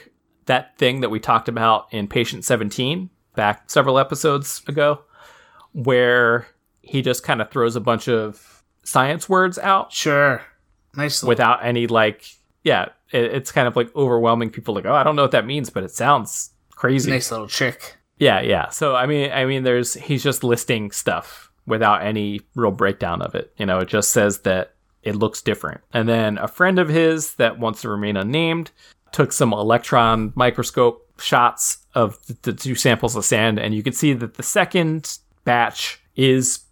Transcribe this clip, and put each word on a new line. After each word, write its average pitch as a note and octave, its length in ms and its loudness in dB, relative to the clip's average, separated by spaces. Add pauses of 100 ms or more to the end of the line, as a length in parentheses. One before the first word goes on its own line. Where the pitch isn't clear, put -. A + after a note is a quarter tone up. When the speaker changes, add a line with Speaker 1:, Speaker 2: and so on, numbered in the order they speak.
(460)
Speaker 1:
that - 320 -2
thing C3 220 0
that A#2+ 80 -2
we G#2+ 100 -4
talked A2+ 300 0
about A2+ 420 0
in G#2 160 -4
Patient A2 380 -4
seventeen C3 640 -2 (240)
back G#2 340 -2
several C3+ 300 2
episodes C#3 720 -2
ago, D3 320 0 (720)
where B2 720 2 (360)
he C3+ 200 -4
just B2 220 -2
kind B2+ 180 -2
of - 80 -6
throws A#2 240 0
a A#2+ 60 -4
bunch A2+ 280 -2
of A2 540 -4 (220)
science C#3 440 0
words F#3 300 2
out. G3 340 0
Speaker 2:
Sure. C#3+ 500 2 (520)
Nice C#3+ 280 -4
little B2+ 80 0
Speaker 1:
Without A#2+ 340 4
any, A#2+ 240 0
like, A2 380 2 (360)
yeah, A2+ 280 0 (200)
it, A#2+ 140 0
it's C3+ 260 -4
kind C3 160 2
of, A#2 80 -2
like, A#2+ 220 -2
overwhelming A#2 540 2
people, A#2 240 -8
like, F#2 120 -4
"Oh, B2 80 2
I C#3 80 4
don't D3+ 140 2
know C#3+ 60 2
what C3 100 2
that A2 140 2
means, C3+ 240 -6
but F#2+ 120 -6
it F#2 80 -8
sounds B2 600 0 (200)
crazy." C3+ 400 0
Speaker 2:
Nice B2 220 -2
little G#2+ 160 -8
trick. - 480 -6 (220)
Speaker 1:
Yeah, A2+ 220 4
yeah. F#2 280 0
So, C#3+ 260 -2
I B2+ 120 0
mean, C#3+ 260 -2
I C3 140 -2
mean, C3+ 180 -2
there's, B2 300 0
he's C3+ 280 -4
just C3 220 -2
listing A#2 480 -2
stuff - 580 -6 (160)
without G#2+ 360 2
any G#2 400 -4 (120)
real A2+ 160 2
breakdown F#2+ 520 -2
of - 120 -8
it. - 220 -8
You G#2+ 80 -6
know, F#2 140 0
it F#2 100 -2
just G#2+ 240 0
says G#2 280 2
that F#2 340 -2 (280)
it G#2+ 140 -4
looks G#2+ 240 -2
different. - 400 -6 (140)
And A2+ 120 0
then A2 300 0
a - 100 -6
friend F3+ 320 2
of D#3+ 120 2
his D#3+ 460 2
that A2+ 220 2
wants A2+ 220 -4
to A2+ 80 -8
remain G#2 300 -4
unnamed D#3+ 520 -2 (420)
took - 200 0
some A#2 200 2
electron A2+ 840 2
microscope B2 800 0
shots - 600 0 (160)
of A2+ 320 0
th-, A#2 160 -14
the A#2+ 100 -2
two C3 220 -6
samples A#2 420 0
of G#2 80 -4
sand, A2 340 2
and G#2+ 160 -4
you G#2+ 80 -4
can B2 120 -4
see D3+ 180 2
that A#2 220 -6
the - 80 -14
second E3 760 -2 (260)
batch A#2+ 560 -2 (160)
is C3 440 2 (120)